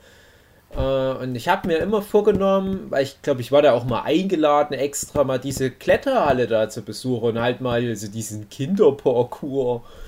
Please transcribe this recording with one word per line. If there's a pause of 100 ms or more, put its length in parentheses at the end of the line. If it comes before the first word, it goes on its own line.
(720)
Äh,
und
ich
hab
mir
immer
vorgenommen,
weil
ich
glaub,
ich
war
da
auch
mal
eingeladen,
extra
mal
diese
Kletterhalle
da
zu
besuchen
und
halt
mal
so
diesen
Kinderparcours (260)